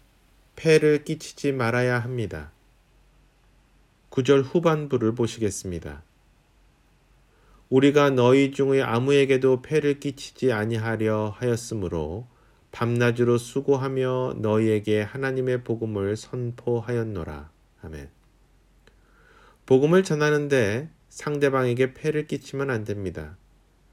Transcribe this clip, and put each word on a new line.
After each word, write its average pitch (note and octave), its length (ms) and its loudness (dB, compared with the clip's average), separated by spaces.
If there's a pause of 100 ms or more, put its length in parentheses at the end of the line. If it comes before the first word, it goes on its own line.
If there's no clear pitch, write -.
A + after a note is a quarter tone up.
(560)
폐를 D3+ 480 4
끼치지 - 480 -6
말아야 B2 460 0
합니다. G#2+ 520 -8 (1600)
구 - 140 -2
절 C#3 180 6
후반부를 C#3 720 0
보시겠습니다. F#2 880 -6 (1700)
"우리가 C#3+ 420 6
너희 C3+ 420 4
중에 C3+ 280 0
아무에게도 C3 800 2
폐를 C#3+ 400 -2
끼치지 C3 520 -4
아니하려 A2 840 -2
하였으므로 G#2+ 880 -4 (460)
밤낮으로 A#2+ 640 2
수고하며 C3 1000 -2
너희에게 G#2+ 640 0
하나님의 B2+ 600 -4
복음을 A2 540 -4
선포하였노라." A2+ 1300 -6 (320)
아멘. D2 260 -14 (1600)
복음을 D3 360 6
전하는데 D3 840 0 (220)
상대방에게 C3 840 0
폐를 D3+ 340 -4
끼치면 C#3 440 -6
안 A2 140 -4
됩니다. F2 520 -8 (560)